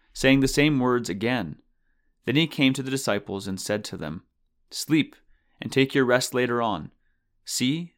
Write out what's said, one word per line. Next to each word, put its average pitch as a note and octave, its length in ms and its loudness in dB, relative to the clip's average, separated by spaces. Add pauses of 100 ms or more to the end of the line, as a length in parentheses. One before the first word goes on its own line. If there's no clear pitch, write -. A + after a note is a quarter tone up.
(140)
saying C3+ 280 4
the C3+ 60 2
same D3 320 2
words B2 300 0
again. G#2 500 -4 (680)
Then - 100 0
he D#3+ 100 4
came C#3+ 280 2
to C3+ 100 -6
the C3 80 -6
disciples G2+ 560 -4
and F#2+ 120 -6
said G#2+ 260 -4
to - 120 -12
them, D#2+ 240 -10 (480)
"Sleep, - 460 0 (440)
and A2+ 120 -10
take C3+ 240 2
your C3+ 100 4
rest B2+ 300 2
later B2 260 0
on. G2+ 300 -4 (540)
See, D#3 520 -2